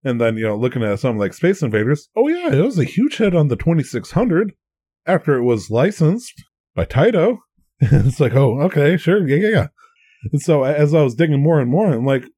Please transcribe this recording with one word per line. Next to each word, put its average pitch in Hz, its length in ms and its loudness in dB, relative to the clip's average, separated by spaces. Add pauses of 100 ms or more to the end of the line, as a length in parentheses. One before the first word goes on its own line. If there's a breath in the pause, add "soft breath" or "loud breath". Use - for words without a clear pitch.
And 120 160 -2
then, 113 160 0
you 110 80 -6
know, 107 120 -2
looking 120 260 -2
at 104 160 -2
something 120 200 -2
like 98 140 -2
Space 190 300 -2
Invaders, 113 520 -2
"Oh, 254 140 0
yeah, 339 240 -2
it 143 100 2
was 226 160 0
a 131 60 2
huge - 320 -2
hit 202 180 0
on 151 140 2
the 120 80 -2
twenty-six 143 560 -4
hundred 196 400 0 (540)
after 160 280 0
it 120 100 -2
was 113 260 0
licensed 170 640 0 (400)
by 82 100 -2
Taito." 202 540 0 (200)
<laughs> - 220 -12
It's 131 400 2
like, 120 140 0
"Oh, 131 280 2
okay, 160 360 2
sure, 180 280 0
yeah, 139 100 0
yeah, 202 120 0
yeah." 180 180 0 (640 loud breath)
And 147 120 -2
so 147 220 2
a-, 139 100 0
as 147 200 2
I 156 80 4
was 127 120 0
digging 147 280 0
more 156 180 4
and 123 100 -2
more, 180 220 2
I'm 120 120 -2
like 135 200 0 (140)